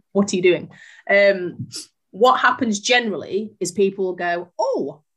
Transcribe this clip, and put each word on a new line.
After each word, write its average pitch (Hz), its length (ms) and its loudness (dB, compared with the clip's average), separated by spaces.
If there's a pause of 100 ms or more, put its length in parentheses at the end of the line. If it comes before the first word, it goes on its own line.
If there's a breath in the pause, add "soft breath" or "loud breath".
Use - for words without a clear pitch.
(120)
what 202 200 0
are 196 40 0
you 175 60 -2
doing? 180 280 2 (380 loud breath)
Um, 196 600 2 (420 loud breath)
what 214 300 2
happens 233 400 0
generally 214 800 -2
is 175 100 -4
people 196 360 0
will 180 100 -6
go, 175 420 -6
"Oh, 254 440 -4 (140)